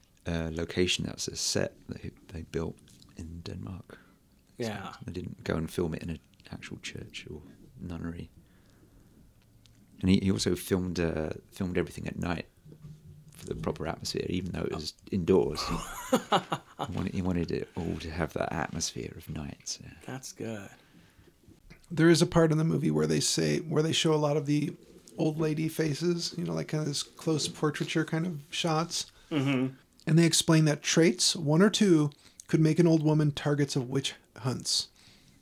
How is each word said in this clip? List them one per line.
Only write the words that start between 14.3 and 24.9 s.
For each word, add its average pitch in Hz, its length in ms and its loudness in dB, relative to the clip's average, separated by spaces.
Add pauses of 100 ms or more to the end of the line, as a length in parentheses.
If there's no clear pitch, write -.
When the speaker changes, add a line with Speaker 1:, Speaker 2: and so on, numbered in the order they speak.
Speaker 1:
though 82 120 -4
it - 100 -2
was 78 200 -8 (180)
indoors. 78 500 2
He, - 560 -4
Speaker 2:
<laughs> - 200 0 (500)
Speaker 1:
he - 60 -8
wanted, - 200 -4
he 95 80 -2
wanted 87 300 0
it - 240 -4
all 85 240 -4
to 80 100 -10
have 78 240 -4
that - 200 -2
atmosphere - 640 -6
of - 120 -18
night. 73 360 -8
So. - 180 -10 (220)
Speaker 2:
That's 131 260 -12
good. 107 380 -10 (1200)
Speaker 3:
There 160 180 6
is 160 120 8
a 175 60 4
part 165 240 6
in 156 60 2
the 160 60 2
movie 156 280 2
where 151 160 2
they 156 120 2
say, 151 400 0
where 151 240 0
they 160 80 0
show 160 220 2
a - 20 4
lot 151 220 2
of 143 80 -2
the 147 280 0 (440)